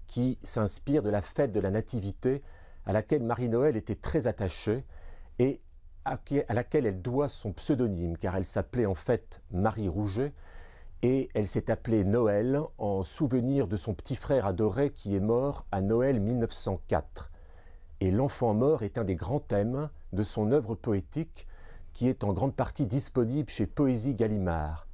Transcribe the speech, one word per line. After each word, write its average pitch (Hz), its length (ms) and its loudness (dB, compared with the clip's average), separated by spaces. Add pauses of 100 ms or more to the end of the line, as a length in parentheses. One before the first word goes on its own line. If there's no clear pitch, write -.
qui 123 360 0
s'inspirent 123 600 0
de 104 80 0
la 101 120 2
fête 135 300 0
de 104 80 2
la 95 100 2
Nativité 113 720 -2 (420)
à - 80 0
laquelle 113 300 2
Marie-Noël 117 540 2
était 104 180 -2
très 123 320 0
attachée 107 580 0 (540)
et 131 220 2 (440)
à - 140 -4
qui, 143 220 0
à 143 120 -2
laquelle 123 320 2
elle 95 160 0
doit 131 300 0
son - 220 -4
pseudonyme, 95 680 0
car 92 180 -2
elle 95 80 0
s'appelait - 400 0
en 98 100 2
fait - 460 -2 (100)
Marie 104 380 0
Rouget, 104 460 0 (640)
et 131 320 2
elle 104 160 0
s'est - 220 -2
appelée 110 340 2
Noël 113 560 4 (160)
en 101 260 -2
souvenir 127 640 0
de 98 120 -2
son 104 160 -2
petit - 220 -6
frère 131 280 2
adoré 107 460 2
qui 101 260 -2
est 95 40 2
mort 123 520 2
à 98 80 0
Noël 113 400 4
mille 113 180 0
neuf 113 140 0
cent - 360 -4
quatre. - 420 -4 (720)
Et 95 100 4
l'enfant 120 420 2
mort 127 300 4
est 104 160 -4
un 117 60 0
des 95 120 0
grands 110 240 -2
thèmes 123 480 0 (240)
de 95 100 2
son 107 300 2
œuvre 120 220 2
poétique - 720 -2 (480)
qui 120 140 0
est 127 160 0
en 101 100 2
grande 127 200 0
partie 131 320 -2
disponible 123 640 0
chez - 180 -2
Poésie 131 480 2
Gallimard. 92 800 0